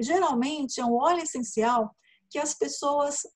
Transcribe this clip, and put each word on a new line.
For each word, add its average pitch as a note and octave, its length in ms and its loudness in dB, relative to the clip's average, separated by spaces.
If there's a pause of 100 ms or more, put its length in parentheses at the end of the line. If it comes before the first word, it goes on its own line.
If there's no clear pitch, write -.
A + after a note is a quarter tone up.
geralmente C#4+ 800 0
é B3 40 -2
um A#3 100 2
óleo E4 280 2
essencial A#3 760 -2 (320)
que D4 100 -6
as D4 140 -2
pessoas, C#4+ 680 0 (160)